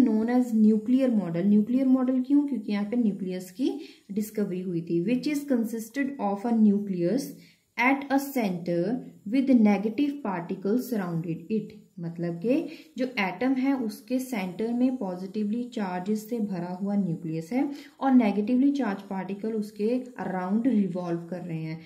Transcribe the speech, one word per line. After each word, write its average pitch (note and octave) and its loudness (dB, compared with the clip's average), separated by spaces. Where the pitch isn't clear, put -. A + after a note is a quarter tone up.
known A3 2
as A#3+ 2
nuclear A3+ 4
model। E3+ -2
न्यूक्लियर G#3+ 4
मॉडल C4 4
क्यों? C#4+ 4
क्योंकि G#3+ -4
यहाँ G3+ 0
पे A3 -4
न्यूक्लियस F#3 -2
की D#4+ -2
डिस्कवरी F#3 -2
हुई F3 -4
थी। E3+ 0
Which B3+ 0
is C#4+ -6
consisted A3+ -2
of G3+ -2
a - -
nucleus G3+ 4
at C#4 0
a C#4 -2
center F3 -2
with C4 2
negative G#3+ 4
particles F#3+ -2
surrounded F3 -4
it। - -4
मतलब E3+ -6
कि B3+ -2
जो B3+ -2
एटम G#3 -2
है C4 0
उसके B3 -4
सेंटर G#3+ -4
में B3+ 0
पॉजिटिवली G3+ -4
चार्जेस G3+ -4
से A#3+ -4
भरा F3+ -4
हुआ G3+ -2
न्यूक्लियस E3 -2
है C#4+ 0
और C4+ 2
नेगेटिवली B3 4
चार्ज A3+ -2
पार्टिकल G3 -6
उसके G#3 -2
अराउंड F#3 -2
रिवॉल्व F3+ 0
कर E3+ -8
रहे E3 -6
हैं। D#3+ -8